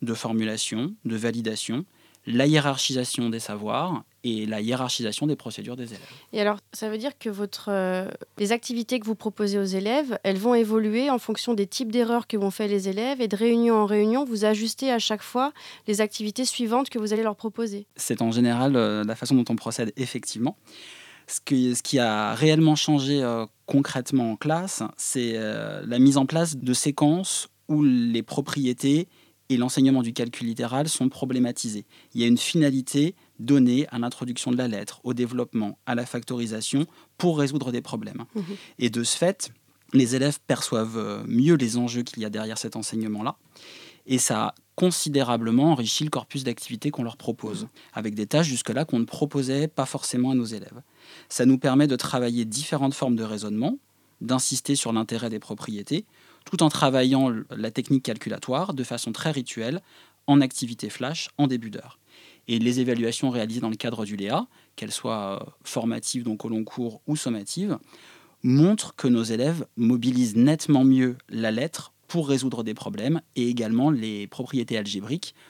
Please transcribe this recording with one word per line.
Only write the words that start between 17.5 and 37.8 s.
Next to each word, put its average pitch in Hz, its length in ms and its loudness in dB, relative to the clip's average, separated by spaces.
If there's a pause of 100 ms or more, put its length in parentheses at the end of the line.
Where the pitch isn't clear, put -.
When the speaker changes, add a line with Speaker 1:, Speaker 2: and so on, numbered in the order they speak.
Speaker 1:
C'est - 260 -2
en 113 100 2
général, 123 420 2
euh, 107 300 2
la 113 120 -4
façon 123 180 0
dont 123 160 6
on 117 60 0
procède, 113 420 -4
effectivement. 127 580 -4 (720)
Ce - 180 -6
que, 127 300 2
ce - 80 -4
qui - 160 0
a 107 360 0
réellement 156 420 6
changé, 143 460 2
euh, 117 220 -2 (220)
concrètement 131 680 2
en 104 40 -6
classe, 165 460 -2 (140)
c'est, 120 380 -4
euh, 107 520 -6
la 120 120 -2
mise 135 180 8
en 135 80 4
place 160 320 0
de 123 160 0
séquences 151 760 2 (200)
où 151 140 2
les 120 400 4
propriétés 139 840 0 (420)
et 131 80 2
l'enseignement 131 440 4
du 117 120 -2
calcul 120 320 -6
littéral 120 420 -2
sont 131 220 0
problématisés. 123 760 -2 (300)
Il 117 60 0
y 117 40 4
a - 20 6
une 120 120 8
finalité 143 760 2 (240)
donnée 127 520 6
à 123 80 -6
l'introduction 123 520 -4
de 123 60 2
la 123 120 0
lettre, 104 360 -8
au 123 80 -2
développement, 120 720 -2
à 123 100 -2
la 120 120 -2
factorisation, 120 800 -2 (320)
pour 170 200 2
résoudre 139 320 0
des 120 120 -2